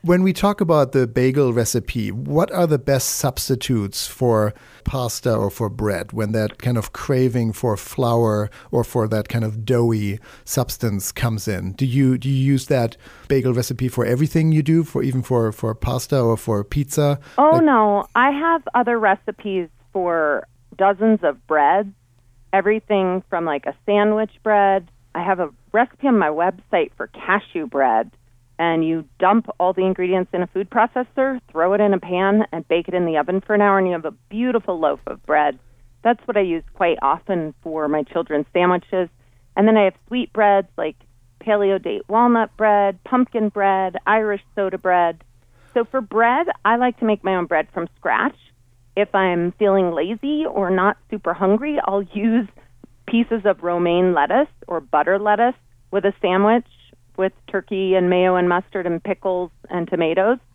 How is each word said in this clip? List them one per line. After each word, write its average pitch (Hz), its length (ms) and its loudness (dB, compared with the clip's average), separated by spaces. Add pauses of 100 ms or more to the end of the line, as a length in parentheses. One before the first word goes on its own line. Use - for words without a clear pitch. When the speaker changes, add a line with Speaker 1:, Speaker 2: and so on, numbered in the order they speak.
Speaker 1:
When 180 200 4
we 190 80 4
talk 202 280 0
about 156 300 2
the 131 160 2
bagel 131 460 2
recipe, 110 580 -2
what 143 400 -2
are 180 160 0
the 156 120 2
best 135 320 0
substitutes 123 960 -2
for 107 440 2 (300)
pasta 123 500 -4
or 107 160 0
for 110 220 -4
bread 104 420 -4
when 110 200 -4
that 107 260 -2
kind 123 180 -2
of 110 160 -6
craving 123 600 0
for 110 240 -2
flour 117 720 0 (220)
or 123 100 2
for 113 240 -2
that 107 220 -2
kind 117 160 -2
of 110 200 -6
doughy 113 540 0 (260)
substance - 680 -4
comes 113 340 -4
in? 92 280 -4
Do 135 120 -2
you, 131 320 2
do 127 100 -4
you 139 60 0
use 135 320 0
that 120 300 0 (320)
bagel 127 260 2
recipe 127 320 -4
for 120 180 -2
everything 156 460 2
you 156 140 4
do, 160 180 2
for, - 220 -4
even 131 180 -2
for, 117 300 0
for 113 200 -4
pasta 127 480 -2
or 117 160 2
for 104 280 -2
pizza? 143 560 -2 (180)
Speaker 2:
Oh, 294 140 6
Speaker 1:
Like 339 100 4
Speaker 2:
no. 214 540 2
I 262 160 4
have 320 420 -2
other 240 240 2
recipes 196 680 -2 (240)
for 165 560 0 (280)
dozens 202 460 2
of 143 240 -2
breads, 170 440 2 (640)
everything 190 760 0
from, 170 140 -2
like, 147 220 -4
a 139 80 -6 (120)
sandwich 208 460 2 (100)
bread. 196 460 2 (260)
I 175 80 -6
have 185 160 0
a 160 120 -4 (200)
recipe 240 380 0
on 233 100 4
my 160 120 2
website 175 680 -2
for 113 100 -10
cashew 180 640 -4
bread, 120 420 0 (480)
and 165 280 0
you 160 180 -4 (140)
dump 208 300 2 (100)
all 185 140 0
the 185 120 -2
ingredients 185 480 -2
in 180 100 -2
a 175 40 -4
food 190 240 -6
processor, 254 680 -2 (100)
throw 170 220 0
it 208 80 0
in 208 140 4
a 180 40 0
pan, 190 540 0
and 165 160 -10
bake 170 180 0
it - 80 -8
in 180 120 0
the 160 100 -2
oven 180 240 -2
for 208 140 -2
an 208 60 2
hour, 202 180 4
and 190 100 2
you 180 40 -2
have 160 120 -6
a 156 80 -6 (160)
beautiful 220 500 -4
loaf 147 280 -2
of - 200 -12
bread. 147 320 0 (460)
That's 233 240 2
what 214 80 -2
I 208 60 2
use 170 200 -2 (120)
quite 170 280 0
often 160 600 -2
for 156 260 -4
my 151 160 0
children's 156 480 -4
sandwiches. 180 560 0 (480)
And 202 100 4
then 220 100 4
I 208 80 6
have 190 100 0 (120)
sweet 247 260 -6
breads 202 440 2
like 160 200 -6 (480)
paleo 202 380 0
date - 260 -6
walnut 233 480 2
bread, 202 480 2
pumpkin 240 440 -2
bread, 190 480 -2 (100)
Irish 208 360 0 (120)
soda 190 240 -4
bread. 175 460 0 (500)
So 233 100 0
for 262 160 -4
bread, 233 460 0 (180)
I 233 120 4
like 247 240 0
to 240 40 -2
make 214 200 0
my 190 100 0
own 180 120 -2
bread 160 280 -2
from 175 220 -6
scratch. - 400 -2 (600)
If 202 180 -2
I'm 180 380 0
feeling 190 400 2
lazy 226 540 -4
or 190 240 -4
not 185 280 0 (120)
super 190 240 -4
hungry, 220 500 0
I'll 196 180 -2
use 214 440 -2 (640)
pieces 233 360 0
of 196 200 0
romaine 175 500 2
lettuce 170 340 2 (200)
or 170 120 -4
butter 156 380 0
lettuce 208 380 0 (340)
with 196 140 -2
a 196 160 2
sandwich 202 460 2 (520)
with 190 140 -2 (140)
turkey 190 480 -2
and 180 140 2
mayo 180 280 2
and 180 120 0
mustard 180 380 -4
and 170 160 -4
pickles 180 480 -4 (180)
and 175 180 -4
tomatoes. 180 520 0 (160)